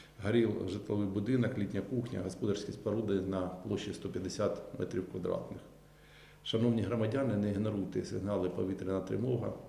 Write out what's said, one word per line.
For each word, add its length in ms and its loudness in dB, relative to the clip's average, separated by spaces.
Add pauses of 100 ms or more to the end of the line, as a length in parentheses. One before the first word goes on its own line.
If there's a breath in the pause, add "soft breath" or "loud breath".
(260 loud breath)
Горів 260 6 (180)
житловий 380 0
будинок, 500 2
літня 240 0
кухня, 420 -2
господарські 480 -2
споруди 500 0
на 260 0
площі 460 -4
сто 160 -6
п'ятдесят 720 -2
метрів 320 -4
квадратних. 480 -4 (840 loud breath)
Шановні 380 4
громадяни, 560 2
не 140 2
ігноруйте 520 0
сигнали 460 0
«Повітряна 500 0
тривога». 540 0 (160)